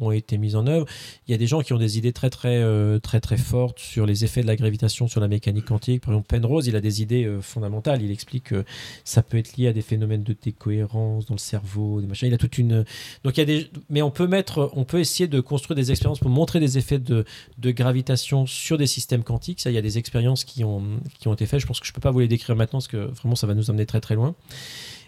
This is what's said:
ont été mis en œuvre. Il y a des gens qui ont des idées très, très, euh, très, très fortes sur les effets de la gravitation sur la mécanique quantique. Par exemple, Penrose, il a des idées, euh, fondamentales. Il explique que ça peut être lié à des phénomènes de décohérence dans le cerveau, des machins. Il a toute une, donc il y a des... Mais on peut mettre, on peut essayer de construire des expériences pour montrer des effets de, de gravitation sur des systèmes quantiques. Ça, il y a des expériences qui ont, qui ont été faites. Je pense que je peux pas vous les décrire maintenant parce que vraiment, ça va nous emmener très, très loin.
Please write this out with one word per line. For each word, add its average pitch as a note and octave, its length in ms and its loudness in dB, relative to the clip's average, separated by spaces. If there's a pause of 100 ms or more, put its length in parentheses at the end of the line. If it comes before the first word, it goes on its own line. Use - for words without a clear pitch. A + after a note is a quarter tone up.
ont A2 120 0
été A2 260 0
mis G#2+ 160 0
en A2 140 2
œuvre. D#3 180 2 (400)
Il A#2+ 60 0
y - 20 4
a - 20 2
des A#2 120 2
gens D3+ 140 2
qui - 100 -2
ont A#2+ 60 2
des A2 200 2
idées A#2 140 0
très, C3 180 0
très, B2 320 0
euh, G#2+ 380 2
très, - 180 0
très A2 180 0
fortes B2 440 0
sur - 260 -2
les G#2 180 2
effets A#2+ 180 0
de A2+ 40 0
la A2 80 2
gravitation A2 540 0
sur A#2 120 0
la G#2 60 2
mécanique G#2 380 0
quantique. B2 400 0
Par - 100 -2
exemple, G#2+ 140 0
Penrose, B2 400 2
il A2 80 2
a G#2 40 2
des G#2 220 0
idées, A#2 220 2
euh, G#2 180 -2
fondamentales. G#2+ 600 -2
Il G2+ 100 -2
explique B2 320 -6
que G2 200 -2 (380)
ça - 220 2
peut - 140 -2
être - 180 -4
lié B2 100 2
à A#2 60 2
des A2 100 -2
phénomènes G#2+ 400 -2
de G#2 180 -4
décohérence G#2+ 840 -2
dans A2 80 -4
le G2+ 60 -6
cerveau, G#2 600 -4
des G2+ 60 -4
machins. G2+ 220 -2
Il A#2+ 60 4
a A#2 40 0
toute - 180 0
une, A#2 280 4 (400)
donc B2+ 120 0
il - 40 4
y - 20 6
a D3+ 40 4
des... D3+ 220 0 (220)
Mais D3 100 2
on D3 120 2
peut F3+ 160 0
mettre, F3+ 460 0
on C3+ 100 0
peut E3+ 160 0
essayer F3 260 0
de C#3+ 140 2
construire C#3+ 340 -2
des C3+ 160 0
expériences C#3+ 300 0
pour B2+ 100 2
montrer E3 300 4
des C3+ 180 2
effets C3+ 220 0
de, A#2+ 240 2 (340)
de B2 140 0
gravitation B2+ 400 2 (320)
sur - 320 -2
des D3 100 2
systèmes A#2+ 380 -2
quantiques. F3 380 -4
Ça, - 80 -2
il A#2+ 40 0
y A2+ 40 2
a A2 40 0
des G#2+ 140 -2
expériences A#2+ 480 0
qui A#2+ 200 -4
ont, G2+ 180 0 (360)
qui - 100 -4
ont G#2+ 40 2
été G#2 140 0
faites. C#3+ 140 2
Je - 60 -6
pense - 140 -4
que - 60 -14
je - 80 -10
peux - 80 -6
pas C#3 80 4
vous B2+ 100 4
les A#2+ 80 4
décrire A#2 260 0
maintenant A2 260 2
parce B2+ 80 -10
que A2+ 100 -6
vraiment, A#2 380 -2
ça A2 100 -2
va G#2 80 0
nous G#2+ 160 2
emmener G#2 160 2
très, A2 160 -2
très - 120 -2
loin. B2 200 0 (720)